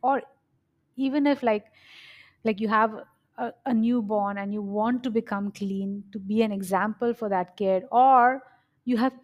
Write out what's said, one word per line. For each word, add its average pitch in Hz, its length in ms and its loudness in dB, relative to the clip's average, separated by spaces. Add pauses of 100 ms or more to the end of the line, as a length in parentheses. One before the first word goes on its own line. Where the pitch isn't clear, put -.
or 262 180 0 (760)
even 269 280 0
if, 285 160 2
like, 214 260 0 (760)
like, 214 160 -2
you 220 80 -2
have 220 240 2 (460)
a, 240 160 -6 (120)
a 262 80 0
newborn 214 640 0
and 202 160 -6
you 208 80 -6
want 214 420 -2
to 262 60 -4
become 208 420 -4
clean, 196 600 -6
to 214 80 -12
be 208 220 0
an 214 100 0
example 196 640 -2
for 220 160 -6
that 180 260 -2
kid, 190 360 0
or 254 520 6 (400)
you 240 140 0
have 254 160 0 (100)